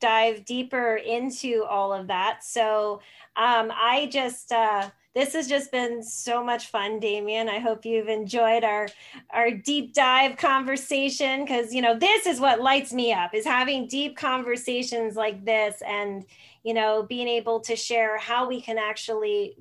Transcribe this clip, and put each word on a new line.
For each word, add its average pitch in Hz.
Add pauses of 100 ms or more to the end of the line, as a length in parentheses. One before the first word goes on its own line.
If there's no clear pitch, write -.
dive 226
deeper 247
into 240
all 196
of 190
that. 196
So, 214 (380)
um, 226
I 247
just, 254
uh, 214 (240)
this 269
has 311
just 277
been 240
so 233
much 240
fun, 214
Damien. 214
I 208
hope 226
you've 226
enjoyed 220
our, 208 (420)
our 233
deep 269
dive 262
conversation, 269
'cause, 240
you 254
know, 233
this 415
is 294
what 254
lights 269
me 240
up, 180
is 214
having 254
deep 277
conversations 247
like 208
this 214
and, 202 (380)
you 226
know, 214
being 240
able 226
to 226
share 226
how 240
we 247
can 226
actually 214